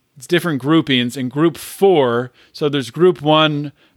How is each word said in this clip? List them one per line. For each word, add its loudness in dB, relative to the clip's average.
it's -20
different -2
groupings. 0
In -6
group -2
four, 0
so -2
there's -4
group 2
one, 0